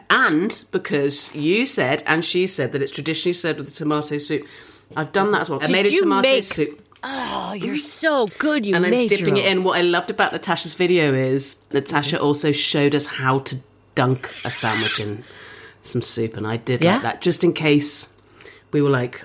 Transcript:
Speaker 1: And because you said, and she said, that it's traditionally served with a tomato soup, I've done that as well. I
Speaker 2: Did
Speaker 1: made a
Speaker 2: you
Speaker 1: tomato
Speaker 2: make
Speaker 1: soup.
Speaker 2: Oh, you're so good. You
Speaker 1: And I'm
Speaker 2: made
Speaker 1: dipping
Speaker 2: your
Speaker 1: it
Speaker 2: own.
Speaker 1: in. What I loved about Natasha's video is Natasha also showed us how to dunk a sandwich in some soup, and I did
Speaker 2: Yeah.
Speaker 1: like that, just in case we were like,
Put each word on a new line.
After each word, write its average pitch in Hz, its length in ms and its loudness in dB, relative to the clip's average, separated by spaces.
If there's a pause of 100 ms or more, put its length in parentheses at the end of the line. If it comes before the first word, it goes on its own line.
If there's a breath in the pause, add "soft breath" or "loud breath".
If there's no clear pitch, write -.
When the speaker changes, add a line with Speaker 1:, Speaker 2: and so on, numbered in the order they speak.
(100)
Speaker 1:
And 208 600 2
because 143 640 -2
you 170 300 2
said, 143 420 0
and 160 160 0
she 180 240 0
said, 139 260 -2
that 139 100 -2
it's 135 100 -6
traditionally 156 400 -2
served 165 260 -2
with 143 100 -12
a - 40 -18
tomato 151 460 -2
soup, 147 280 -4 (480 loud breath)
I've 151 180 -6
done 202 200 2
that 190 80 2
as - 100 -4
well. 139 120 -4
I - 20 -2
Speaker 2:
Did 170 80 2
Speaker 1:
made 196 140 4
a 202 60 4
Speaker 2:
you 359 100 4
Speaker 1:
tomato 269 260 2
Speaker 2:
make 262 160 2
Speaker 1:
soup. - 380 -2 (180)
Speaker 2:
Oh, 262 560 -6
you're 247 200 -6
so 294 500 0 (120)
good. 294 280 0
You 196 80 0
Speaker 1:
And 175 100 4
I'm - 60 2
Speaker 2:
made 240 200 2
Speaker 1:
dipping 190 260 2
Speaker 2:
your 202 100 2
Speaker 1:
it 196 40 2
Speaker 2:
own. 190 80 2
Speaker 1:
in. 185 60 0
What 175 140 2
I 175 40 2
loved 175 280 2
about 202 220 0
Natasha's 165 420 -2
video 170 400 4
is 131 400 0 (180)
Natasha 147 480 0
also 147 300 2
showed 143 420 2
us 143 140 0
how 135 320 0
to 135 160 -4 (400)
dunk 131 400 0 (100)
a 120 60 -6
sandwich 110 480 -2
in 104 240 -8 (580 loud breath)
some - 220 -4
soup, - 340 -4
and 101 80 -6
I 110 120 -4
did 123 260 -2
Speaker 2:
Yeah. 175 120 6
Speaker 1:
like 269 80 0
that, - 180 -4
just 175 240 2
in 170 80 4
case 147 560 2 (640 loud breath)
we 147 100 2
were 143 80 4
like, 123 340 0